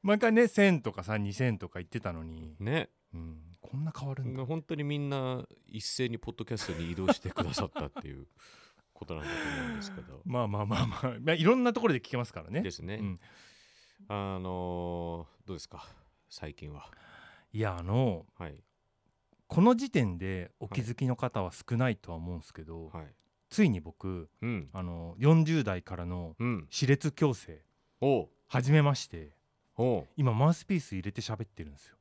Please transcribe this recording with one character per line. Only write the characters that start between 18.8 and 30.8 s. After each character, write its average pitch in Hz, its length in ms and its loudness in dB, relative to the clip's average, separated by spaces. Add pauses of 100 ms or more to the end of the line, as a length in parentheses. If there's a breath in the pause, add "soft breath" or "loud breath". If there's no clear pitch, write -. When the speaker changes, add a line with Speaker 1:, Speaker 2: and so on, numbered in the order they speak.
Speaker 1:
こ 165 160 4
の 247 120 10
時 247 160 -2
点 98 280 2
で 92 420 -4
お 101 80 -10
気 - 140 -2
づ 117 120 -4
き 131 120 -2
の 127 100 0
方 - 260 -2
は 87 80 -4
少 - 280 -4
な 127 100 4
い 107 80 0
と - 140 -16
は 82 80 -8
思 87 160 -6
う - 20 -8
ん 80 40 -8
で - 40 -18
す - 80 -20
け 80 120 -16
ど、 82 240 -12
Speaker 2:
は 80 120 -12
い。 78 40 -12
は - 40 -18
い。 - 60 -20 (340)
Speaker 1:
つ 214 160 4
い 156 60 6
に 92 100 0
僕、 85 480 -8 (140)
Speaker 2:
う 113 40 -4
ん。 95 280 -4
Speaker 1:
あ 95 80 -6
の、 85 360 -8
四 156 280 6
十 156 180 2
代 92 180 -2
か 92 140 -10
ら 87 80 -6
の 87 340 -6
Speaker 2:
う 113 60 -4
ん。 104 240 -2
Speaker 1:
歯 - 180 -2
列 139 220 4
矯 143 240 2
正、 78 320 -12 (380)
Speaker 2:
お 127 220 4
う。 - 40 -12 (180)
Speaker 1:
始 131 240 2
め 151 120 10
ま 143 120 6
し - 140 -8
て、 78 260 -14 (420)
Speaker 2:
お 117 260 4
う。 - 140 -12
Speaker 1:
今 131 160 4
マ 131 180 6
ウ 170 40 6
ス - 120 -8
ピ 190 100 2
ー 156 40 2